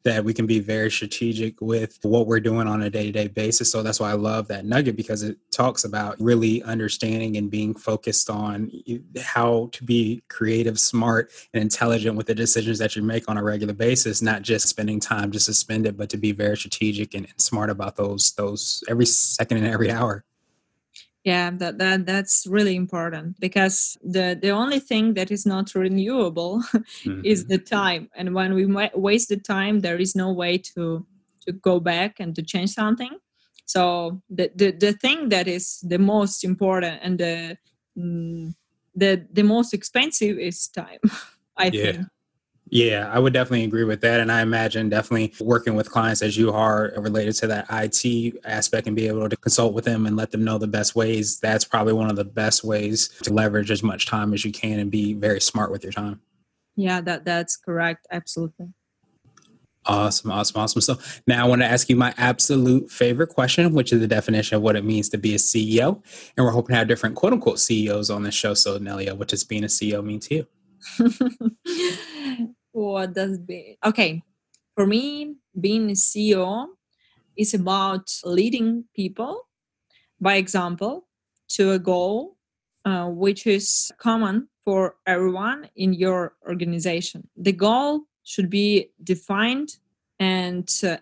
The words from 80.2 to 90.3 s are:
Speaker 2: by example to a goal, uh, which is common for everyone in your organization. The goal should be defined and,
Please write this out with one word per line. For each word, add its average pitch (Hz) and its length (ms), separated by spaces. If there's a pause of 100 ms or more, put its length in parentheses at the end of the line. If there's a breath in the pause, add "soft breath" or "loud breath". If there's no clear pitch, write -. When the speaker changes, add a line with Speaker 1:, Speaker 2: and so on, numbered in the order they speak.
Speaker 2:
by 196 140
example 190 720 (460)
to 190 180
a 190 80
goal, 196 560 (480)
uh, 180 240
which 196 400
is - 500
common 226 500 (160)
for 190 300 (120)
everyone 190 680
in 190 180
your 180 420 (120)
organization. 170 880
The 185 160
goal 247 500 (200)
should - 260
be 202 420 (120)
defined 214 760 (420)
and, 180 500 (140)